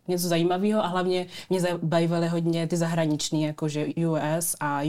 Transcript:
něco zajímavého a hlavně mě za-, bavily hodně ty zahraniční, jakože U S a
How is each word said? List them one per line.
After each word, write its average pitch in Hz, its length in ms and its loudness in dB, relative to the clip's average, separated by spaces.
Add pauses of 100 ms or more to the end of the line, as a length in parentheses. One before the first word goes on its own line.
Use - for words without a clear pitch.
něco 180 200 -2
zajímavého 185 560 2
a - 20 2
hlavně 180 400 0 (240)
mě 190 100 2
za-, 175 220 0
bavily 170 460 2
hodně 165 380 0
ty 175 100 -2
zahraniční, 160 640 0
jakože 151 440 -2 (200)
U 160 100 2
S 156 440 -2
a 143 280 -2